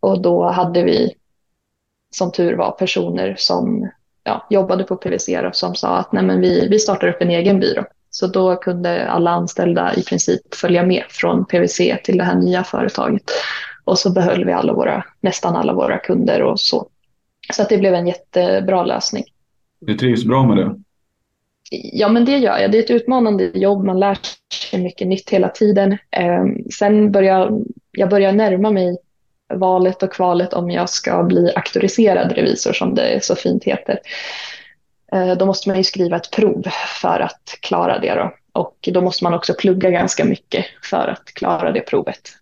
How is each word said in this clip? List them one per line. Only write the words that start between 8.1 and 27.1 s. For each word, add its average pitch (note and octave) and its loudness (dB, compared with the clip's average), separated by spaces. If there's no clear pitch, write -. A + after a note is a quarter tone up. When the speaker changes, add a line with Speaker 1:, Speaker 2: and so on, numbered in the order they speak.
Speaker 1:
Så - -4
då F#3 2
kunde F3 -4
alla E3+ 2
anställda F3 0
i F#3 0
princip - -2
följa F3 2
med F3+ 2
från - -2
P F3+ 0
V F3 2
C F3+ 0
till F#3 2
det F3+ 0
här F3+ 0
nya F3+ 2
företaget. - -2
Och F#3 2
så F#3+ 0
behöll F3+ 2
vi - 0
alla - 0
våra, - 0
nästan F3 -2
alla - 0
våra - 0
kunder - 0
och - 0
så. - -2
Så G#3+ -2
att D4+ 0
det D#4+ 2
blev F#3+ 2
en F3 0
jättebra F#3 0
lösning. - -4
Speaker 2:
Du G#2+ -2
trivs A#2+ 0
bra C3 4
med G#2 4
det? G2 0
Speaker 1:
Ja, - -2
men A#3 4
det C#4 2
gör G#3+ 2
jag. G3 2
Det A3 4
är A3+ 4
ett - -2
utmanande A3+ 2
jobb. G3 2
Man F#3 0
lär G3 2
sig F#3 -2
mycket F3+ -6
nytt F#3+ -4
hela F#3+ 2
tiden. G3+ 2
Ehm, F3 -2
sen G#3+ 2